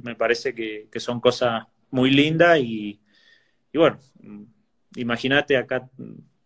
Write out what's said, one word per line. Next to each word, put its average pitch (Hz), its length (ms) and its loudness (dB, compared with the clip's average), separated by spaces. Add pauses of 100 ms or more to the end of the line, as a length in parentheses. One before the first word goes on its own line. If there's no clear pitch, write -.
me 120 100 -10
parece 117 400 -2
que, 110 380 -10
que 117 80 -12
son 120 200 -6
cosas 120 460 0 (260)
muy 131 180 2
lindas 160 500 4
y, 110 400 -6 (720)
y 139 60 -4
bueno, 147 220 2 (960)
imagínate 131 600 0
acá, 127 340 -4 (560)